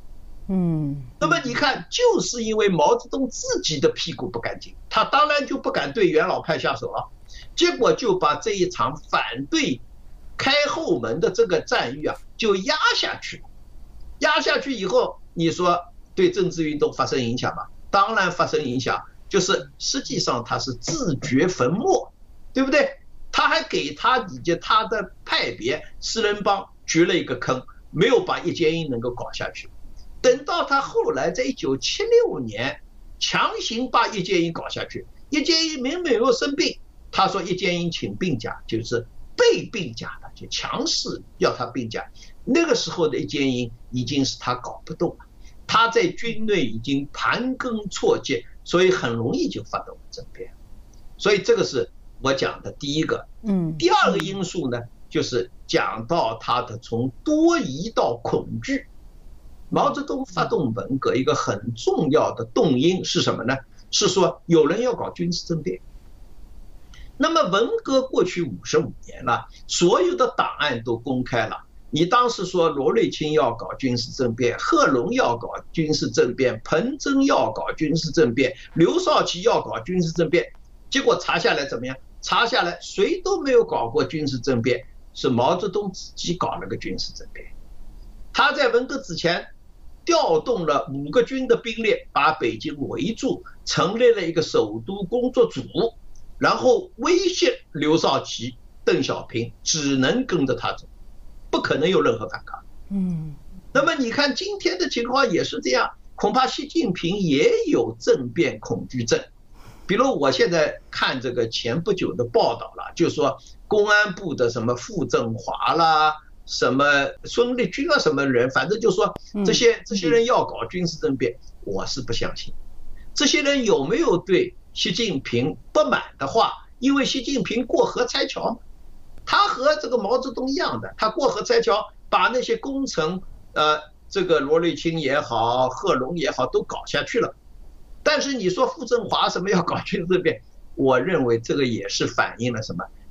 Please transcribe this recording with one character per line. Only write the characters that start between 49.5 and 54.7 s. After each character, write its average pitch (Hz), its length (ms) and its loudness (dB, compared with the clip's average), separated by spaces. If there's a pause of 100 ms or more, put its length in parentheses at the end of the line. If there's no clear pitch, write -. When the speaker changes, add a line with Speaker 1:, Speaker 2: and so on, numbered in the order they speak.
Speaker 2:
发 - 160 -6
动 95 140 -14
了 90 60 -20 (100)
政 - 220 -14
变。 - 180 -14 (680)
所 208 160 2
以 202 40 6
这 233 160 4
个 196 80 4
是 - 260 -2 (320)
我 131 120 2
讲 - 300 -4
的 101 100 -10
第 143 220 -6
一 156 80 2
个。 - 240 -4 (160)
Speaker 1:
嗯。 175 340 0
Speaker 2:
第 330 140 2
二 381 200 6
个 185 80 2
因 196 240 -4
素 156 280 -4